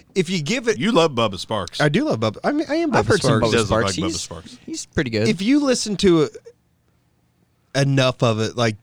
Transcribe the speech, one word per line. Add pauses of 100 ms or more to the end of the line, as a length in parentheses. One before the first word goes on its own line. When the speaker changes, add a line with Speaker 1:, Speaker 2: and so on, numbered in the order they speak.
(140)
Speaker 1:
if
you
give
it,
Speaker 2:
You
love
Bubba
Sparks.
Speaker 1:
I
do
love
Bubba.
I
mean,
I
am
Bubba
Speaker 3:
I've
heard
Speaker 1:
Sparks.
Speaker 3:
some
Bubba
Speaker 2:
He
does
look
Speaker 3:
Sparks.
Speaker 2:
like
Bubba
Speaker 3:
He's,
Speaker 2:
Sparks.
Speaker 3:
he's
pretty
good.
Speaker 1:
If
you
listen
to (1500)
a,
enough
of
it,
like,